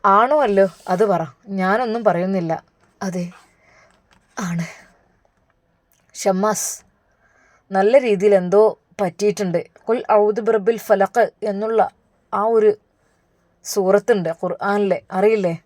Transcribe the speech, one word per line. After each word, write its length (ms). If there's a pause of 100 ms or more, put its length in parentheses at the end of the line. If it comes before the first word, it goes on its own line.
"ആണോ 380
അല്ലോ, 260 (200)
അത് 180
പറ, 160 (260)
ഞാനൊന്നും 560
പറയുന്നില്ല." 480 (500)
"അതെ, 220 (1160)
ആണ്." 260 (1500)
"ഷമ്മാസ്, 560 (1000)
നല്ല 300
രീതിയിൽ 340
എന്തോ 440 (220)
പറ്റിയിട്ടുണ്ട്. 580
ഖുൽ 540
ഔദു 280
ബിറബ്ബിൽ 380
ഫലഖ് 520 (120)
എന്നുള്ള 480 (440)
ആ 80
ഒരു 280 (920)
സൂറത്തുണ്ട് 640
ഖുർആനിലെ, 840
അറിയില്ലേ? 440 (100)